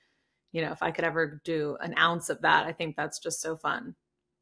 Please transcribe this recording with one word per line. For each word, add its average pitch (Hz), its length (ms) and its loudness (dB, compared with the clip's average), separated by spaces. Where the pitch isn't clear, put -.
you 165 100 -2
know, 156 100 -2
if 156 100 -8
I 170 80 0
could 170 140 -2
ever 156 400 0
do 151 360 -2
an 170 180 -6
ounce 170 320 4
of - 100 -4
that, 156 260 6
I 165 60 -4
think 160 240 -6
that's 156 220 -4
just 165 220 -6
so 160 160 -4
fun. - 380 -4